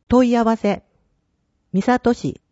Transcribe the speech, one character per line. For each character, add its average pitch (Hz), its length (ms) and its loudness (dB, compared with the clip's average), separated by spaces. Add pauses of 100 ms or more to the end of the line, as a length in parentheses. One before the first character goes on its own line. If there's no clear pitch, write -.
問 247 220 4
い 240 80 0
合 226 80 0
わ 226 100 0
せ、 202 280 -4 (920)
三 185 80 0
郷 240 320 0
市 - 260 -8 (120)